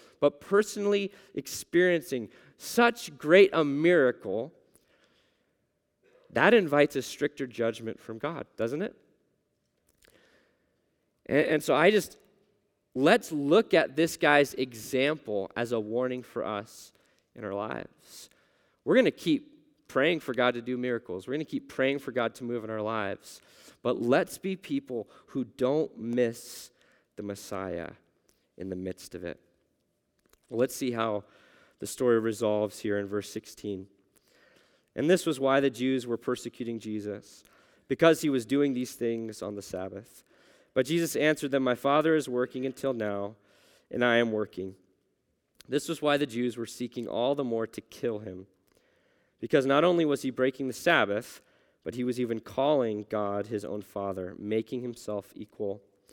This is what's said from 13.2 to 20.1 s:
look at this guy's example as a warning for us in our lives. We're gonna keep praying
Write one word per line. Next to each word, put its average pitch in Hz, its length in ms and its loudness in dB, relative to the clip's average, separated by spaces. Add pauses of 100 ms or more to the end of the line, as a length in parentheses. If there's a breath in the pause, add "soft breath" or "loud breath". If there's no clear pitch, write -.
look 156 420 2
at 160 220 2
this 165 200 2
guy's 147 380 4
example 123 1000 -2
as 117 180 -2
a 113 60 0
warning 123 440 -4
for - 220 -8
us 104 480 -8 (420)
in 110 80 -12
our 98 100 -6
lives. - 760 -10 (560)
We're 160 100 4
gonna 240 160 6
keep - 400 -2 (360)
praying 151 340 2